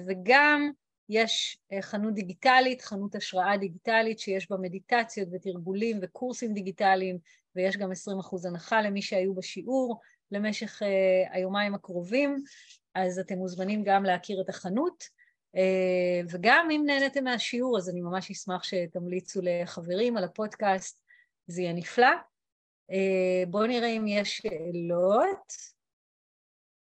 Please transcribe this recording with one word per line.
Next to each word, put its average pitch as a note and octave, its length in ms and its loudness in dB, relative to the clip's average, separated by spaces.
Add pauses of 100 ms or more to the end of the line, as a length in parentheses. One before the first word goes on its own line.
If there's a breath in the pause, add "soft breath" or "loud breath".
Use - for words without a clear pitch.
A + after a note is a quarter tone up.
וגם C#4+ 640 4 (380)
יש, A3 500 0 (140)
אה, G3 100 -4
חנות G#3 320 -2
דיגיטלית, B3+ 680 2
חנות G3+ 320 -8
השראה G3 420 0
דיגיטלית, A3 640 0
שיש F#3+ 320 -4
בה G3+ 60 -2
מדיטציות F#3+ 760 -2
ותרגולים F#3+ 680 -4
וקורסים A3+ 520 -6
דיגיטליים, F#3+ 640 0 (380 soft breath)
ויש F#3+ 200 0
גם G3 160 -4
עשרים G3 260 -6
אחוז F3+ 280 -8
הנחה F3 360 0
למי G3+ 200 -2
שהיו F#3+ 320 0
בשיעור A3 680 -4 (300 soft breath)
למשך, G#3 520 -4
אה, F#3+ 520 4
היומיים G3+ 400 0
הקרובים, G3+ 640 -2 (580 loud breath)
אז F#3 240 0
אתם F#3+ 160 -4
מוזמנים F#3 500 -2
גם G3 200 4
להכיר F#3 360 0
את F3+ 80 -4
החנות, G#3 560 -4 (520 soft breath)
אה, F#3 640 2 (100)
וגם A#3 400 6
אם D4+ 160 2
נהניתם C#4 380 0
מהשיעור, B3 540 0
אז F3+ 120 -4
אני F3 100 -6
ממש F3+ 300 -4
אשמח F#3 320 -6
שתמליצו F3+ 800 -6
לחברים F3+ 720 -2
על F#3+ 80 0
הפודקאסט, G3+ 760 -4 (460 soft breath)
זה F3 160 -6
יהיה F3 100 -2
נפלא. F3 340 2 (840)
אה, F#3 580 2
בואו G#3 180 2
נראה A#3+ 220 0
אם A3 180 -2
יש G3+ 300 0
שאלות. F3 1160 0 (1400)